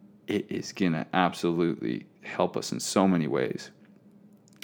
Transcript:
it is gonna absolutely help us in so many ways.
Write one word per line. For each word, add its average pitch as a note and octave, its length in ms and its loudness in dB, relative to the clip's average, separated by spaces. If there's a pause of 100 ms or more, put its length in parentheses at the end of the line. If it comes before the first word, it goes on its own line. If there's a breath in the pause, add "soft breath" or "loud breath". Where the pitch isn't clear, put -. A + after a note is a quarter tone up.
(260)
it G2+ 240 -2
is - 220 -8
gonna E2 420 0
absolutely E2+ 920 0 (160)
help - 340 -2
us - 160 -4
in - 80 -4
so F#2+ 260 2
many E2+ 220 4
ways. B1+ 420 -2 (920)